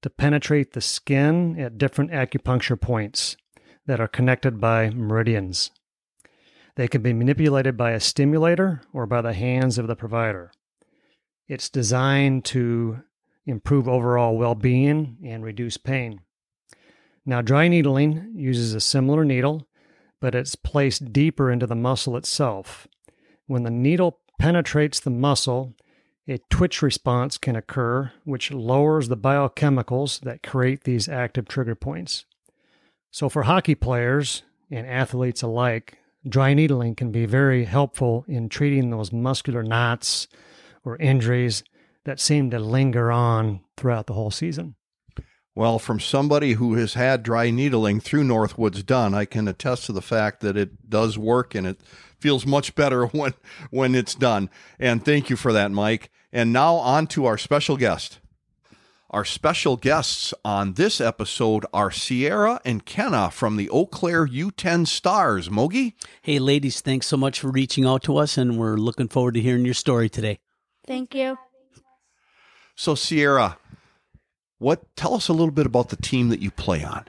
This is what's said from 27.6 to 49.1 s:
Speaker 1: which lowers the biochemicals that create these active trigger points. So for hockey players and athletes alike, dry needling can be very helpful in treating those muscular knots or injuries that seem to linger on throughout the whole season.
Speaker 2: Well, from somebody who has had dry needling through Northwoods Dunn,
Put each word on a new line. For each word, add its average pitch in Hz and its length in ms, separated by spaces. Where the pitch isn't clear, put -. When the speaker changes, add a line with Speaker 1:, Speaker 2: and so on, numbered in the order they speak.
Speaker 1:
which 139 280
lowers 139 560
the 120 80
biochemicals 135 1040
that 123 240
create 131 400
these 120 240
active 123 400
trigger 117 260
points. - 500
So - 180
for 147 140
hockey 160 320
players 127 680
and 123 160
athletes 127 560
alike, 117 560
dry 135 260
needling 135 400
can 120 160
be 117 160
very 127 380
helpful 123 640
in 117 200
treating 139 420
those 110 220
muscular 120 520
knots 117 640
or 117 140
injuries 123 680
that 135 160
seem 143 300
to 120 80
linger 117 520
on 113 500
throughout 117 300
the 113 80
whole 107 160
season. 160 460
Speaker 2:
Well, 113 240
from 110 180
somebody 143 540
who 113 220
has 113 200
had 123 300
dry 117 260
needling 117 500
through 147 220
Northwoods 110 640
Dunn, 117 280